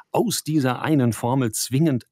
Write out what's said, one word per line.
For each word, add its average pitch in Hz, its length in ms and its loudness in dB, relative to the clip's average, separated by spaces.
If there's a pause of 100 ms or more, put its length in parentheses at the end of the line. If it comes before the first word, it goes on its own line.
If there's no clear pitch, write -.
(120)
aus 196 320 -2
dieser 131 360 0
einen 131 320 2
Formel 123 380 -2
zwingend 135 600 0